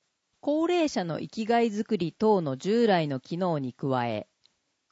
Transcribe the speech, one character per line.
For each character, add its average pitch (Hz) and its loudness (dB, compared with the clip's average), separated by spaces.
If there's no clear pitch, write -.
高 311 0
齢 349 2
者 196 -4
の 165 -4
生 - -8
き 214 -6
が 233 4
い 233 2
づ 208 -4
く 220 -2
り 165 -2
等 214 2
の 135 -4
従 220 2
来 170 2
の 135 -4
機 165 -8
能 175 0
に 131 -4
加 127 -2
え、 110 -4